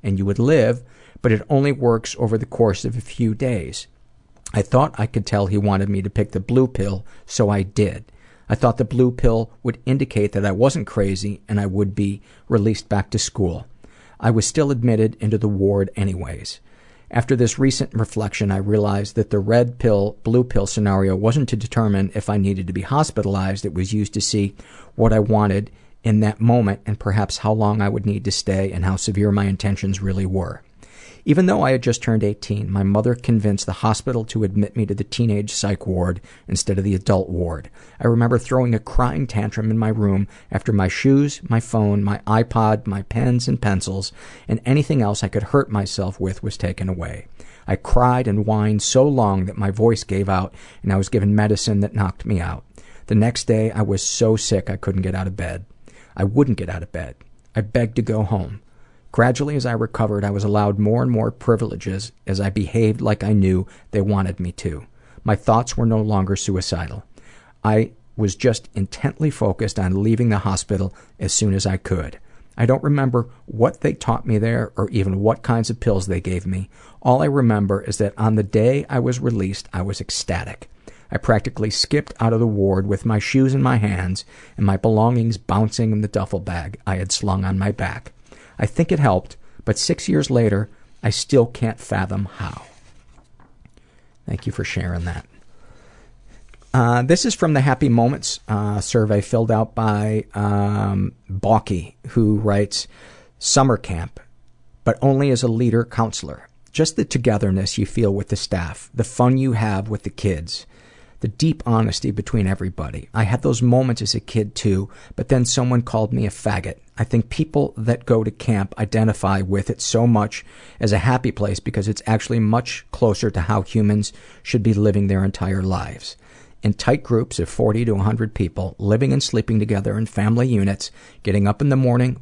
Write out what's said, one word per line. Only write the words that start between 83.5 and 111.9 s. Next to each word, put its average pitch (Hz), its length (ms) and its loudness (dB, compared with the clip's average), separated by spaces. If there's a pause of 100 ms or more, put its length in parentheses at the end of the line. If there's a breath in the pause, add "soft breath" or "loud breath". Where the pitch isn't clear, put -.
in 135 80 2
my 127 140 2
hands 98 480 -2 (320 loud breath)
and 101 100 0
my 98 100 2
belongings 113 640 2
bouncing 110 540 0
in 107 80 0
the 104 80 -2
duffel 98 320 -2
bag 90 440 -8
I 95 120 -2
had 95 160 -4
slung 95 320 -2
on 95 160 0
my 101 100 0
back. - 400 -6 (460 loud breath)
I - 100 -2
think - 260 0
it 151 80 0
helped, 101 360 2 (280 loud breath)
but 104 140 0
six - 300 -2
years 147 220 2
later, 107 400 2 (320 soft breath)
I 107 80 0
still 120 340 2
can't 117 360 -6
fathom 98 560 -4
how. - 260 -12 (1700 soft breath)
Thank - 180 -6
you - 60 -6
for 101 100 -6
sharing 87 440 -6
that. 85 200 -8 (1500 soft breath)
Uh, 120 300 4
this 165 220 2
is 240 100 0
from 160 200 0
the 135 80 4
Happy 139 260 2
Moments, 117 580 0
uh, 104 340 -2
survey 107 400 0
filled 113 300 0
out 110 240 0
by, 107 520 -2 (100)
um, 101 800 0 (140)
Balky, 98 680 0 (140)
who 107 280 2
writes, 101 480 0 (540 loud breath)
"Summer 135 360 2
camp, - 440 -8 (640)
but - 180 0
only 139 280 4
as 123 120 2
a 123 60 2
leader 113 360 2
counselor. 104 640 -6 (220)
Just - 240 0
the - 100 0
togetherness 101 720 0
you 104 100 0
feel 104 280 0
with 98 140 -6
the 104 80 -2
staff, - 580 -6
the 120 80 -2
fun 123 340 2
you 131 180 0
have 107 340 -2
with 104 160 -6
the 101 60 -6
kids, 82 540 -4 (560 soft breath)
the 120 80 -2
deep 156 380 -2
honesty 110 440 0